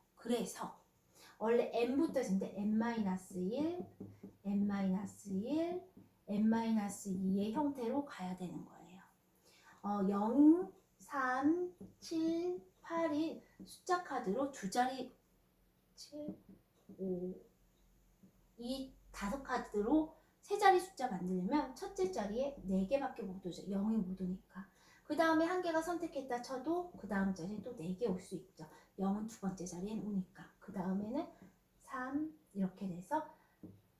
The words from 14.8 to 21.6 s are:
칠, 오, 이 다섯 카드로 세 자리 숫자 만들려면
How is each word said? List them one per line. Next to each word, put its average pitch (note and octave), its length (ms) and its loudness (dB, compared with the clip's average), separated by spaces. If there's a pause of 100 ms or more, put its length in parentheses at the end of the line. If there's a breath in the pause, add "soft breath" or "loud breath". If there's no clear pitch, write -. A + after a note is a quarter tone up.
칠, D4+ 440 -12 (600)
오, F#3 360 -4 (1200)
이 C4 340 -6 (180)
다섯 G3+ 320 -4
카드로 B3 720 0 (280 loud breath)
세 G4+ 160 -2
자리 G4 220 10
숫자 - 280 -6
만들려면 F#3 640 0